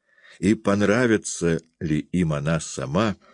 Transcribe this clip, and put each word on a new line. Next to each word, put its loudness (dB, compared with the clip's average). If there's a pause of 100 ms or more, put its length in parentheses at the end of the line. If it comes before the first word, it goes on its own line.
(400)
И 4
понравится 0 (220)
ли -2
им -2
она -2
сама, -4 (160)